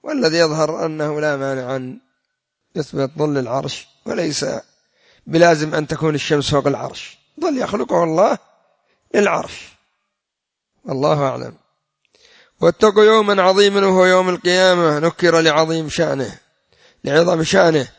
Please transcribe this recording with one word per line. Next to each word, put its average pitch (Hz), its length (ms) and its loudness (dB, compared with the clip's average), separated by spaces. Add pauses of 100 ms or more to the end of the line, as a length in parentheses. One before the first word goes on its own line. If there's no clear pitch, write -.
والذي 240 340 -2
يظهر 160 500 0
أنه 151 340 -4
لا 151 160 -2
مانع 135 400 -6
أن 127 240 -12 (760)
يثبت 143 440 -6
ظل 147 200 -2
العرش، 135 500 -6 (180)
وليس 151 400 -4 (800)
بلازم 156 480 2
أن 156 120 -2
تكون 156 280 -2
الشمس 143 360 -2
فوق 139 160 0
العرش، - 520 -6 (220)
ظل 311 180 -2
يخلقه 190 460 -2
الله 180 340 2 (760)
للعرش، - 640 -2 (1080)
والله 143 440 -2
أعلم. 123 260 -8 (1040)
"واتقوا 208 440 4
يوما 208 380 4
عظيما 196 440 4
وهو 185 180 4
يوم 185 240 4
القيامة"، 175 680 2
نكر 165 420 2
لعظيم 160 480 0
شأنه، 139 500 -4 (680)
لعظم 165 380 2
شأنه 156 460 2 (100)